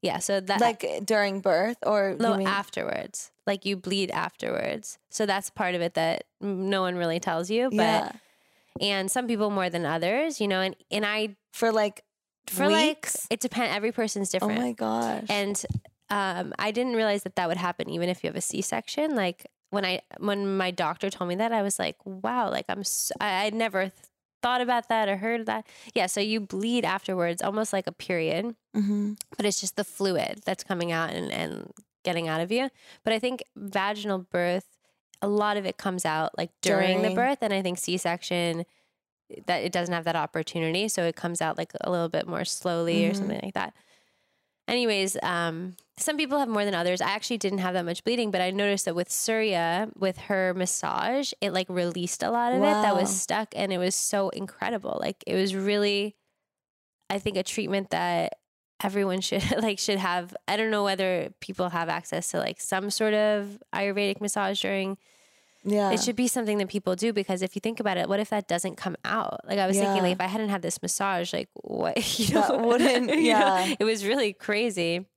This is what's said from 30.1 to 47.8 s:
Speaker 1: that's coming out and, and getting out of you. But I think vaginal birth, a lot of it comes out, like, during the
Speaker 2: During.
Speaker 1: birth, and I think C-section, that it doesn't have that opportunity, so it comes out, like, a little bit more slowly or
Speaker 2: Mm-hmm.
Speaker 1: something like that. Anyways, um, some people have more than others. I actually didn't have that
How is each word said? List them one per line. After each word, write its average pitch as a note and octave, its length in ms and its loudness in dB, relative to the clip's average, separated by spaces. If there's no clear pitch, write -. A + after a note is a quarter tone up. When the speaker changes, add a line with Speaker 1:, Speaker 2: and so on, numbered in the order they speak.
Speaker 1:
that's - 200 -4
coming E3+ 280 -2
out E3 180 -2
and, E2 220 -6
and - 380 -6
getting E3+ 240 -2
out D#3+ 140 0
of F3 100 -2
you. B3+ 160 0
But A3 100 2
I A3 40 0
think B3 240 -2
vaginal G3+ 640 -2
birth, F3+ 480 -2
a G3+ 60 0
lot G#3 280 2
of G3+ 100 -4
it F#3 120 -4
comes F#3 260 -4
out, D#3+ 320 -2
like, E3+ 140 -4
during F#3 420 4
the A3 60 4
Speaker 2:
During. F#3+ 80 0
Speaker 1:
birth, B3+ 240 2
and G#3+ 140 0
I G3 80 0
think F3+ 160 -2
C-section, F3 880 -2
that F3+ 160 0
it F3+ 100 -2
doesn't F3 220 0
have E3 100 -2
that E3 120 2
opportunity, E3 720 -2
so F#3 160 0
it E3 120 0
comes E3+ 240 -4
out, D#3+ 160 0
like, E3 240 -6
a - 100 -2
little E3+ 200 0
bit - 180 0
more E3+ 160 -2
slowly E3+ 600 2
or G3+ 40 4
Speaker 2:
Mm-hmm. G3+ 80 -2
Speaker 1:
something G3 240 -4
like G3 120 -8
that. - 200 -4
Anyways, G#3+ 540 2
um, E3+ 540 -2
some D4+ 180 0
people D4 220 0
have C4+ 100 2
more G#3 160 2
than G3+ 100 0
others. F3+ 260 2
I F3+ 100 2
actually G#3+ 280 -2
didn't G3 200 0
have F#3 160 0
that F3+ 100 0